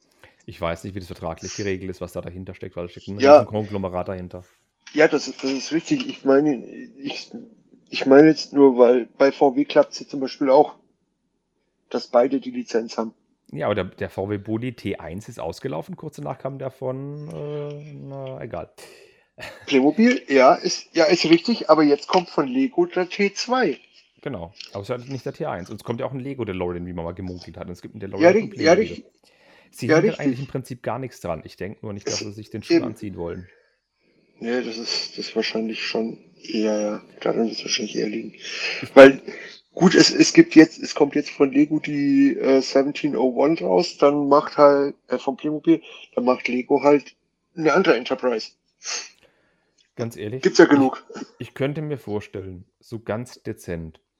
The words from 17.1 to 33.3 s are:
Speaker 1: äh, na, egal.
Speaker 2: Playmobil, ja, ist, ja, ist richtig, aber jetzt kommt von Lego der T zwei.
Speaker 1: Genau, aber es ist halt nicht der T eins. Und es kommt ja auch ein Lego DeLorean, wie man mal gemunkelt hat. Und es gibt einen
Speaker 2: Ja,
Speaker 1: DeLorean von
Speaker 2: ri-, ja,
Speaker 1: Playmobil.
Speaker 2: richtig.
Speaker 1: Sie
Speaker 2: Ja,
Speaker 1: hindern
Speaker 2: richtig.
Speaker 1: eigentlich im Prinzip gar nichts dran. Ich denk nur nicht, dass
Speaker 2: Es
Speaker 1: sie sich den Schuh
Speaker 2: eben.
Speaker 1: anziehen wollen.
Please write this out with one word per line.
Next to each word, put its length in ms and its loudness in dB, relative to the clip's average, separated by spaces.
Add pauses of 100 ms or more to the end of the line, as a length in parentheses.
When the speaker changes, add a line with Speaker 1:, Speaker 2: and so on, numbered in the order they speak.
Speaker 1:
äh, 640 -12
na, 480 -14
egal. 300 -12 (920)
Speaker 2:
Playmobil, 640 2
ja, 260 6
ist, 400 -8
ja, 100 4
ist 220 0
richtig, 420 0
aber 140 6
jetzt 260 2
kommt 220 0
von 160 -2
Lego 400 0
der 220 -4
T 260 -2
zwei. 440 -2 (440)
Speaker 1:
Genau, 320 -10 (180)
aber 80 -10
es 80 -14
ist 20 -4
halt 200 -10
nicht 160 -10
der 80 -10
T 120 -10
eins. 220 -10
Und 80 -14
es 80 -18
kommt 160 -6
ja 60 -6
auch 60 -10
ein 80 -10
Lego 240 -8
DeLorean, 420 -6
wie 60 -12
man 120 -10
mal 80 -10
gemunkelt 440 -14
hat. 100 -14
Und 60 -14
es 100 -20
gibt 120 -18
einen 60 -16
Speaker 2:
Ja, 320 2
Speaker 1:
DeLorean 80 2
von 120 -8
Speaker 2:
ri-, 100 -10
ja, 120 6
Speaker 1:
Playmobil. 200 -2
Speaker 2:
richtig. 100 -18 (640)
Speaker 1:
Sie 160 -10
Speaker 2:
Ja, 100 2
Speaker 1:
hindern 140 2
Speaker 2:
richtig. 160 -6
Speaker 1:
eigentlich 140 -4
im 60 -10
Prinzip 360 -12
gar 160 -6
nichts 220 -14
dran. 240 -8
Ich 120 -20
denk 260 -12
nur 100 -12
nicht, 140 -12
dass 80 -6
Speaker 2:
Es 60 -8
Speaker 1:
sie 120 -12
sich 180 -18
den 120 -12
Schuh 120 -2
Speaker 2:
eben. 120 2
Speaker 1:
anziehen 300 -12
wollen. 300 -10 (920)